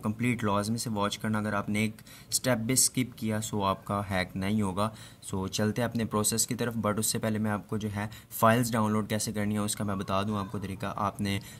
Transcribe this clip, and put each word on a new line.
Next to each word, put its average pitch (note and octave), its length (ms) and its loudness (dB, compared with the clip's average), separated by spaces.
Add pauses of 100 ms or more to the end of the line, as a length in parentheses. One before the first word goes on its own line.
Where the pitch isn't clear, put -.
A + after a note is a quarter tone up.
कंप्लीट A2+ 400 0
लाजमी G#2 340 2
से A2+ 120 -4
वॉच G2+ 260 0
करना। G#2+ 220 0
अगर G#2 160 -2
आपने G#2 300 0
एक G#2+ 100 -2 (360)
स्टेप B2 280 2
भी A#2 180 2
स्किप - 420 2
किया, A2 220 0
so G#2+ 220 -2
आपका G2 380 0
हैक G2 360 -2
नहीं G#2 260 2
होगा। G2+ 320 0 (360)
So F#2+ 180 -2
चलते G#2+ 340 0
हैं A#2 60 0
अपने A#2 160 0
प्रोसेस G#2+ 420 0
की B2+ 80 -2
तरफ, A#2 200 -2
but G#2 240 2
उससे A2+ 200 0
पहले A2 200 0
मैं G#2+ 120 0
आपको G#2 280 -2
जो G#2+ 100 -2
है G#2 220 -4 (200)
फाइल्स A#2 420 4
डाउनलोड G#2+ 360 2
कैसे G#2+ 240 -2
करनी G#2 220 0
है G#2+ 60 0
उसका G#2 240 -2
मैं G2 140 -2
बता G2 240 0
दूँ G#2+ 160 0
आपको G2+ 200 -4
तरीका। F#2+ 300 -6
आपने G2 520 -2 (200)